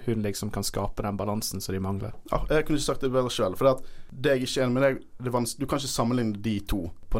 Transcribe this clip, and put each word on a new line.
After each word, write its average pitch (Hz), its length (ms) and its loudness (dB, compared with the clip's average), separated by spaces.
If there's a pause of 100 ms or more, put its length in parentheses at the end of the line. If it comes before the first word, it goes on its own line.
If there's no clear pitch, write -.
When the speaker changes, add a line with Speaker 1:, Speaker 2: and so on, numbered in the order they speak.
Speaker 1:
hun 113 160 0
liksom 104 320 -2
kan 98 100 -2
skape - 380 -2
den 101 160 -2
balansen 104 420 -2
som 98 140 -6
de 95 80 -2
mangler. 98 320 -4 (180)
Speaker 2:
Ja, - 160 2
jeg 151 200 2
kunne 151 100 2
ikke 139 140 0
sagt 131 100 0
det 131 100 0
bedre 123 200 2
selv, 95 260 0
for 131 80 4
det 135 140 8
at - 40 -6 (380)
det 139 160 4
jeg 127 80 0
ikke 135 160 0
er 127 60 2
enig 123 100 2
med 135 80 4
deg, 135 160 2 (160)
det 123 160 -4
er 123 60 4
vans-, 120 180 -2
du 139 80 -2
kan 139 160 0
ikke 135 160 -4
sammenligne 117 480 2
de 107 140 0
to 95 320 -2 (180)
på 113 100 4